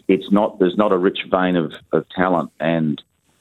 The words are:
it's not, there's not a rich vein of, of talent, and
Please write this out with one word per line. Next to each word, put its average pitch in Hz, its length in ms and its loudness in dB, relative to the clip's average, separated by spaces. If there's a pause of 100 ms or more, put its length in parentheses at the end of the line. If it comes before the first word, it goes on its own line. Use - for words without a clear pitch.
it's 95 220 0
not, 104 280 2
there's 90 160 2
not 104 160 2
a 95 60 2
rich 90 220 0 (120)
vein 92 240 2
of, 78 180 -2 (200)
of 82 160 -2
talent, 90 500 -2
and 78 420 -2 (400)